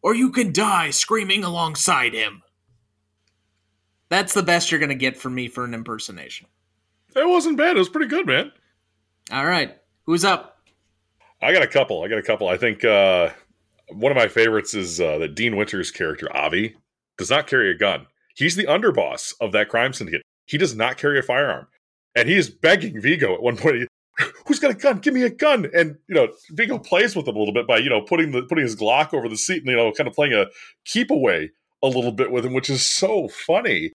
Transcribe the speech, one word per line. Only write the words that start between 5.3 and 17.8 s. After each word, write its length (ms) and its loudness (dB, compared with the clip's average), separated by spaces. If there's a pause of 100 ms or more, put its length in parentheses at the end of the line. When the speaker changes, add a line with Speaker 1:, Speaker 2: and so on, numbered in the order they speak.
Speaker 1:
me 140 -6
for 160 -10
an 100 -8
impersonation. 760 -14 (680)
Speaker 2:
It 120 2
wasn't 300 2
bad. 180 2
It 40 2
was 100 2
pretty 200 -2
good, 160 -2
man. 260 0 (800)
Speaker 1:
All 140 -2
right. 320 -2 (280)
Who's 200 2
up? 360 -2 (800)
Speaker 2:
I 120 2
got 100 4
a 40 0
couple. 360 0
I 40 -6
got 100 -2
a 60 -4
couple. 240 -2
I 100 0
think, 280 -2
uh, 440 6 (600)
one 220 0
of 40 2
my 120 4
favorites 460 2
is, 280 -6
uh, 180 0
that 160 -6
Dean 200 -2
Winters' 360 -4
character, 440 -6
Avi, 400 -2 (420)
does 120 -8
not 180 0
carry 220 2
a 80 0
gun. 300 0 (280)